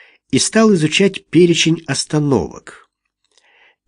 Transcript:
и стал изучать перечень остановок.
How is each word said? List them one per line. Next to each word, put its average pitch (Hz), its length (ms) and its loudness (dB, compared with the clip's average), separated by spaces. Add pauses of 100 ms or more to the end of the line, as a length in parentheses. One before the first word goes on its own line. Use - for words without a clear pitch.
(300)
и 135 80 0
стал 220 360 2
изучать 156 520 -2
перечень 165 600 2
остановок. 135 1000 -4 (1000)